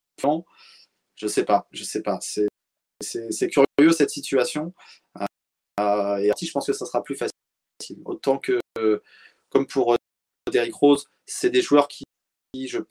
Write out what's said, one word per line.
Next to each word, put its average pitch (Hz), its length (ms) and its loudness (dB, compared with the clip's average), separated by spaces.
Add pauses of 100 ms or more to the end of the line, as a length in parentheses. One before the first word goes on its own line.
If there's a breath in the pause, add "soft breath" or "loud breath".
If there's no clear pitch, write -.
(160)
plan, 156 300 -2 (680 soft breath)
je - 120 -6
sais - 180 0
pas, 101 280 0
je 98 120 -12
sais 107 180 -6
pas. 95 200 -2
C'est, 104 260 -2 (540)
c'est, 113 280 -8
c'est 120 180 -2
curieux 143 440 4
cette 156 160 2
situation. 143 640 -2 (1040 soft breath)
Euh, 101 380 0
et 101 140 2
ainsi, - 160 -2
je - 60 -8
pense 139 140 -4
que 135 60 0
ça 127 140 -6
sera - 160 -2
plus 139 120 -6
facile. 113 200 -6 (720)
Autant - 320 -2
que, 127 200 0 (200)
euh, 107 240 2 (480 soft breath)
comme 139 160 2
pour, 120 260 0
euh, - 40 4 (540)
Derrick 120 240 0
Rose, 143 320 4 (200)
c'est - 240 -2
des 127 100 2
joueurs 143 280 4
qui, - 160 -16 (500)
qui, 131 140 -8
je 117 100 -6 (120)